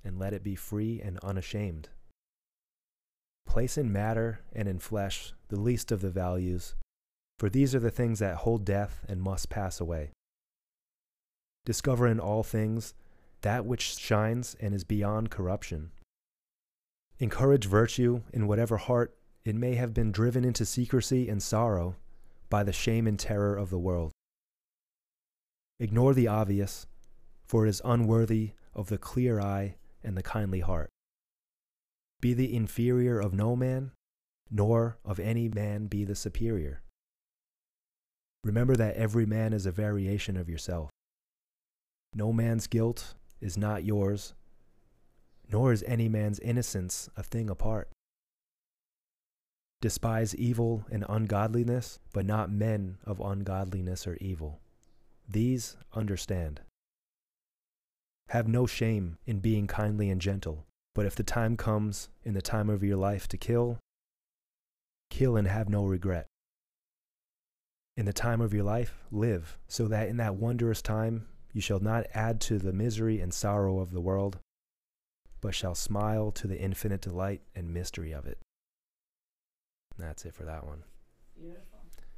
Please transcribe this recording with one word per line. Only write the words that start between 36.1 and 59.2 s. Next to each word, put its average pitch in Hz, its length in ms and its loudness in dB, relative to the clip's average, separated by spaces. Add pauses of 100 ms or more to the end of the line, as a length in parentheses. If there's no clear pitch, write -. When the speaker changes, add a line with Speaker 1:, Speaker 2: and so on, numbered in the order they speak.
Speaker 1:
superior. 98 640 -2 (1600)
Remember 120 320 4
that 110 180 2
every 110 300 2
man 110 260 2
is 104 140 0
a 95 60 2
variation 101 680 0
of 87 100 -4
yourself. 82 420 -6 (1300)
No 107 160 0
man's 113 360 2
guilt 113 480 0 (260)
is 95 160 -6
not 104 260 -2
yours, 101 520 0 (1160)
nor 120 220 4
is 107 120 0
any 113 220 2
man's 107 320 0
innocence 113 800 -4
a 101 60 -6
thing 113 260 -4
apart. 107 400 0 (1900)
Despise 113 540 0
evil 117 540 0
and 101 200 -2
ungodliness, 110 880 0 (140)
but 98 120 0
not 104 240 0
men 101 560 0
of 101 140 -6
ungodliness 95 880 -4
or 85 140 -4
evil. 78 400 -6 (680)
These 117 500 0 (160)
understand. 92 680 -2 (1700)
Have 117 180 0
no 120 180 4
shame 101 600 0